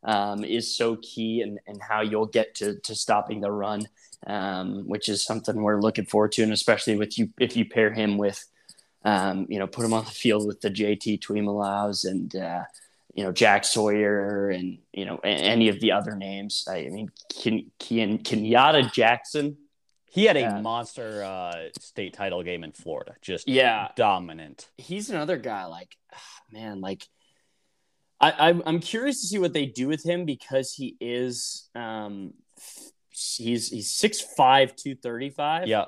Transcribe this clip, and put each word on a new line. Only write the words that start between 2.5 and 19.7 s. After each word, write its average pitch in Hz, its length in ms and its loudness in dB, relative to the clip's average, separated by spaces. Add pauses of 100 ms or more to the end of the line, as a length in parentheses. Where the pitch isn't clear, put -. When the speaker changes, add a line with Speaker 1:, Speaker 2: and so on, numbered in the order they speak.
Speaker 1:
to, 104 240 -4
to - 160 -8
stopping 107 440 0
the 101 120 -2
run, 104 320 -2 (420)
um, 98 600 -4
which 107 220 -4
is 101 140 -2
something 110 380 -2
we're 104 180 4
looking 107 260 2
forward 107 260 2
to, - 100 0
and 110 120 4
especially 107 420 2
with 104 240 -2
you, 110 100 2 (100)
if 123 160 2
you 113 100 2
pair 107 280 4
him 107 240 2
with, 101 260 0 (600)
um, 95 420 2
you 104 120 -4
know, 95 80 -2
put 117 180 -2
him 113 80 2
on 113 120 2
the - 40 -12
field 107 380 2
with 104 140 -6
the 104 100 0
J 104 240 2
T 104 240 -2
Tuimalaus 101 920 -2
and, 92 260 -4
uh, 90 280 -6 (500)
you 101 100 -4
know, 95 80 -2
Jack 101 320 6
Sawyer 104 880 2
and, 90 300 -4 (120)
you 98 140 -6
know, 87 180 -8
a-, - 40 0
any 107 420 4
of 98 100 0
the 110 120 4
other 104 240 0
names. 98 520 -8
I 82 220 -6
mean, 101 220 -8 (180)
Ken-, - 480 -2
Ken-, 110 400 0
Kenyatta 123 760 4
Jackson. 143 680 2 (480)